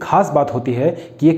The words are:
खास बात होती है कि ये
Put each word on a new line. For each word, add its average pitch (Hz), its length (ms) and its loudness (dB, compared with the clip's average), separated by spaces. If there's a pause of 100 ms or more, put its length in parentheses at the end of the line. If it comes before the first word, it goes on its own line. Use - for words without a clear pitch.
खास 180 280 0
बात 143 240 0
होती 123 180 -4
है 131 180 0
कि - 360 -4
ये 165 120 6